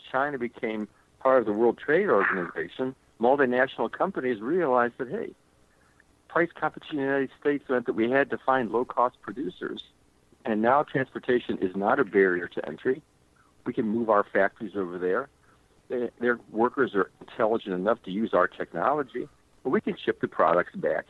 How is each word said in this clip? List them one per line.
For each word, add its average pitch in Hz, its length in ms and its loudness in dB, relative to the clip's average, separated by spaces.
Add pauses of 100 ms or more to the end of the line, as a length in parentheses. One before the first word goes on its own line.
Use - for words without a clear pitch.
(100)
China 139 280 -2
became 110 500 -6 (320)
part 131 200 6
of 107 60 0
the 107 60 0
World 110 260 2
Trade 180 300 0
Organization, 95 840 -2 (260)
multinational 127 680 2
companies 131 500 -4
realized 123 580 0
that, 123 100 -8
hey, 190 240 -8 (960)
price 170 260 -2
competition - 440 -8
in 135 60 -2
the 135 60 0
United 139 200 0 (100)
States 143 280 -2
meant 123 180 0
that 120 80 -2
we 110 160 2
had 135 200 2
to 117 80 -4
find 131 320 0
low-cost 123 520 0
producers. - 600 -8 (600)
And 110 160 0
now 127 220 6
transportation 123 760 -2
is 95 180 -4
not 110 240 2
a 135 40 2
barrier 92 440 2
to - 180 -8
entry. 127 340 -2 (640)
We 127 80 -4
can 110 140 -2
move 110 240 0
our 101 140 4
factories 101 500 -2
over 90 240 -6
there. 95 300 -2 (600)
They, 123 220 -4 (100)
their 120 200 0 (100)
workers 113 440 0
are 95 160 0 (100)
intelligent 110 540 -2
enough 98 300 0
to 98 60 -12
use 101 240 -4
our 90 140 4
technology, 123 800 -4 (340)
but - 80 -4
we 202 100 2
can 196 160 -4
ship - 240 -4
the 123 60 -2
products 87 480 0
back - 360 -2